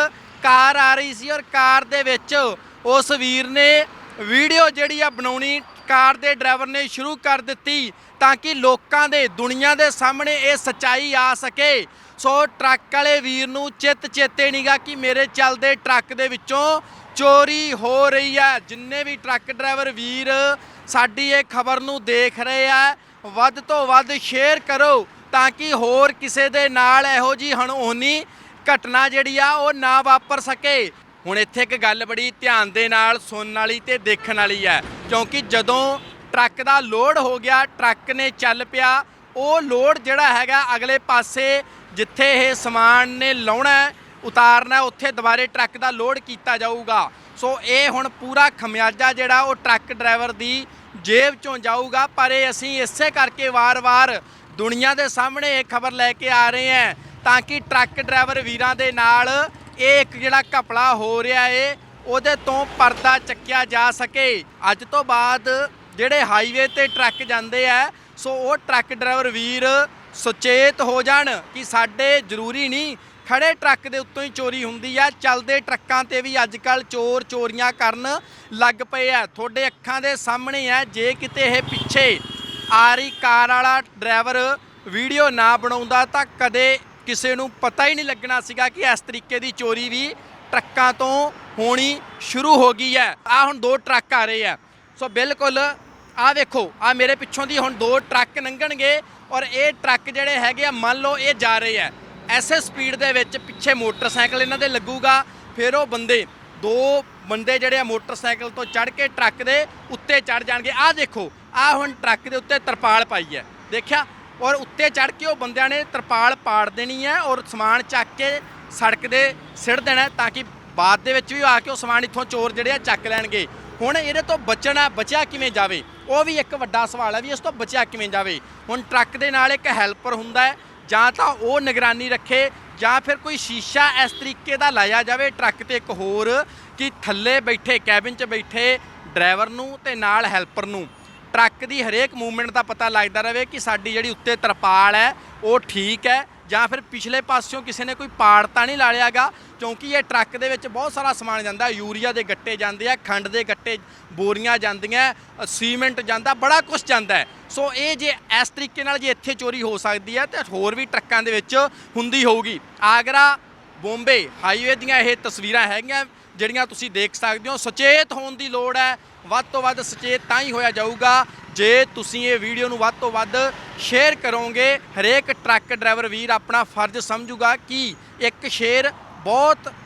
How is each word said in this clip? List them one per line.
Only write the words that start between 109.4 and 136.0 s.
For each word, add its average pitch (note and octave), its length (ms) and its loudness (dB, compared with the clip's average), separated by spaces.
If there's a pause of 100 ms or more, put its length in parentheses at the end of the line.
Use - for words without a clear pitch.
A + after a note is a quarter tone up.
ਦੇ C#4 220 0 (260)
ਉੱਤੇ C#4 300 0
ਚੜ੍ਹ A#3+ 220 -4
ਜਾਣਗੇ। A#3+ 280 -4
ਆਹ D4 220 2
ਦੇਖੋ, A#3 360 -6 (260)
ਆਹ C#4 200 4
ਹੁਣ C#4 260 -4
ਟਰੱਕ A#3 280 0
ਦੇ C4 60 -6
ਉੱਤੇ C4+ 260 -2
ਤਰਪਾਲ A3+ 440 2
ਪਾਈ E3+ 300 -6
ਹੈ, A#2+ 100 -10 (260)
ਦੇਖਿਆ, C4+ 340 -2 (360)
ਔਰ C4+ 140 0
ਉੱਤੇ D4 340 -2
ਚੜ੍ਹ C4+ 220 0
ਕੇ - 140 -14
ਉਹ D#4 100 -2
ਬੰਦਿਆਂ B3+ 340 -2
ਨੇ D4 140 -2 (100)
ਤਰਪਾਲ A#3+ 500 0
ਪਾੜ G#3+ 280 0
ਦੇਣੀ B3+ 340 -8
ਹੈ D#4 160 0
ਔਰ C4 260 -2
ਸਮਾਨ A3+ 360 0
ਚੱਕ A#3+ 240 -4 (100)
ਕੇ C4+ 120 -2 (420)
ਸੜਕ A3+ 360 0
ਦੇ C4+ 260 2 (240)
ਸਿੱਟ A#3+ 220 -2
ਦੇਣਾ C4 280 2 (100)
ਤਾਂ A#3 140 -2
ਕਿ C4 120 -12 (320)
ਬਾਅਦ F#3+ 240 4
ਦੇ C4 140 -4
ਵਿੱਚ C4 200 -2
ਵੀ C#4+ 100 -6
ਆ B3 160 4
ਕੇ B3 100 -6
ਉਹ C4 60 -8
ਸਮਾਨ A#3+ 280 -2
ਇੱਥੋਂ B3 220 -8
ਚੋਰ A#3 260 -4
ਜਿਹੜੇ A#3 200 -4
ਆ C#4 80 -2
ਚੱਕ A3 280 -4
ਲੈਣਗੇ। A3 400 -4 (340)
ਹੁਣ C#4 160 0
ਇਹਦੇ D#4 240 -2
ਤੋਂ D#4+ 180 -2
ਬਚਣਾ, C#4 500 0
ਬਚਿਆ A#3+ 360 -2
ਕਿਵੇਂ C4 260 -6
ਜਾਵੇ, F#3+ 320 -2 (240)
ਉਹ C#4+ 180 0
ਵੀ D#4+ 120 -4
ਇੱਕ C#4+ 180 -4
ਵੱਡਾ A#3 300 -4
ਸਵਾਲ A3+ 300 -6
ਹੈ A#3 60 -4
ਵੀ C#4 100 -14
ਇਸ C4+ 80 -8
ਤੋਂ - 140 -6
ਬਚਿਆ A#3 320 -2
ਕਿਵੇਂ A3 240 -8
ਜਾਵੇ। F#3+ 300 -4 (300)
ਹੁਣ B3 140 -6
ਟਰੱਕ A#3+ 340 0
ਦੇ C#4 140 -2
ਨਾਲ C4+ 200 2
ਇੱਕ C#4 180 -4
ਹੈਲਪਰ G#3 440 -2
ਹੁੰਦਾ A#3 300 -2
ਹੈ, C#4 120 0 (340)
ਜਾਂ A3+ 220 4
ਤਾਂ - 160 -2
ਉਹ B3+ 340 -2
ਨਿਗਰਾਨੀ A#3+ 480 -2
ਰੱਖੇ C4 400 0 (300)
ਜਾਂ A#3+ 220 2
ਫਿਰ C#4+ 160 -4
ਕੋਈ D4+ 200 -8
ਸ਼ੀਸ਼ਾ C#4+ 520 0 (140)
ਇਸ B3 80 0
ਤਰੀਕੇ C4+ 460 -8
ਦਾ C#4+ 120 0
ਲਾਇਆ A3 340 2
ਜਾਵੇ B3+ 280 -2
ਟਰੱਕ A#3 320 -4
'ਤੇ B3 120 -6
ਇੱਕ A#3+ 160 -8
ਹੋਰ G3+ 400 -4 (460)